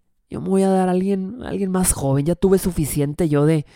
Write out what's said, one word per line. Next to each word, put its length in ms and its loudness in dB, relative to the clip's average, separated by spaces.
"Yo 120 -10
me 80 -8
voy 140 2
a 60 2
dar 200 2
a 40 0
alguien, 500 -4
a 60 -10
alguien 220 -4
más 220 0
joven. 340 0
Ya 80 0
tuve 240 4
suficiente 720 -2
yo 180 4
de, 180 2